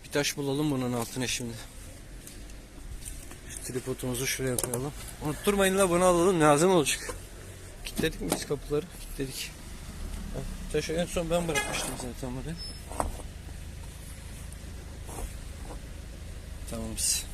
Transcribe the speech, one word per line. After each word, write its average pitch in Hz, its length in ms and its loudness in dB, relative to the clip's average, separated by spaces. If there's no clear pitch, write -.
bir - 80 -14
taş 143 260 2
bulalım 143 340 2
bunun 127 220 2
altına 120 340 0
şimdi. 117 260 -2
Şu - 240 -8
tripodumuzu 127 540 -2
şuraya 127 300 0
koyalım. 127 360 -2
Unutturmayın 190 520 4
la, 196 120 8
bunu 175 140 6
alalım, 180 380 8
lazım 151 300 10
olacak. - 440 6
Kilitledik - 360 0
mi 180 140 0
biz - 120 -6
kapıları? 147 380 0
Kilitledik. - 500 -6
Ha, 131 60 -4
taşı 151 220 0
en 170 120 2
son 165 240 0
ben 175 180 4
bırakmıştım 143 500 0
zaten 123 380 -4
buraya. 135 200 -4
Tamamız. 110 640 0